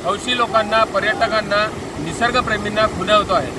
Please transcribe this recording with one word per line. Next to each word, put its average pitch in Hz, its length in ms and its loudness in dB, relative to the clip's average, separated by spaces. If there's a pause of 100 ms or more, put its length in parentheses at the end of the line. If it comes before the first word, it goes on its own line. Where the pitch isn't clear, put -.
हौशी 202 340 -2
लोकांना, 220 460 2
पर्यटकांना, 208 800 0 (340)
निसर्गप्रेमींना 220 880 0
खुणावतो 190 460 2
आहे. 131 260 0